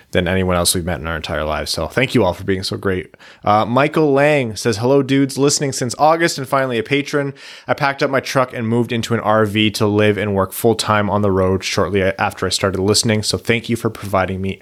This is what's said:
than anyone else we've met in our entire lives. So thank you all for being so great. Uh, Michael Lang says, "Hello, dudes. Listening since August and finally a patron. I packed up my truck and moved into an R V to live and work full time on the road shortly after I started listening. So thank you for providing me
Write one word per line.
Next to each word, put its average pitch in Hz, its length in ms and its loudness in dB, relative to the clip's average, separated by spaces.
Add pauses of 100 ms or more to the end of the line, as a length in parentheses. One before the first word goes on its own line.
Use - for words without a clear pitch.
(120)
than 90 140 0
anyone 92 300 0
else 87 180 0
we've 87 120 -4
met 82 140 -4
in 76 60 -8
our 82 100 -4
entire 80 280 -6
lives. 76 260 -4
So 80 160 -4
thank 131 280 -2
you 117 100 4
all 90 80 2
for 92 120 -12
being 95 180 -2
so 107 160 -6
great. 92 360 -4 (300)
Uh, 107 220 4
Michael 143 460 2
Lang 135 440 2
says, 113 220 -2
"Hello, 131 240 4
dudes. 135 340 0
Listening 139 360 0
since 123 260 -6
August 165 400 2
and 135 100 -8
finally 131 300 0
a 110 40 0
patron. 139 520 -2 (320)
I 127 80 0
packed 139 280 -2
up 143 80 0
my 131 100 0
truck 127 340 -2
and 120 120 -4
moved 117 240 0
into 117 220 -4
an 113 80 0
R 110 240 4
V 107 280 2
to 110 140 0
live 104 300 4
and 101 180 -2
work 95 200 0
full 113 200 2
time 104 360 0
on 101 100 2
the 104 100 2
road 95 320 2
shortly 95 400 0
after 95 440 -2
I - 20 -2
started 92 320 -2
listening. 107 420 2
So - 140 -2
thank 113 320 -2
you 117 80 0
for 113 140 -2
providing 95 500 -2
me 95 200 -4